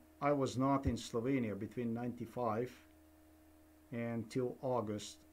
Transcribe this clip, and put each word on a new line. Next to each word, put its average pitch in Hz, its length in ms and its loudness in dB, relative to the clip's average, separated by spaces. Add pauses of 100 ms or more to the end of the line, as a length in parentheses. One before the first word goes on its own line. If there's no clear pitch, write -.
(220)
I 143 100 4
was 127 260 2
not 135 280 4
in 120 100 4
Slovenia 117 640 0
between 113 340 -2
ninety-five 120 760 -2 (1200)
and 117 400 -2
till 123 300 0
August 107 560 -2 (160)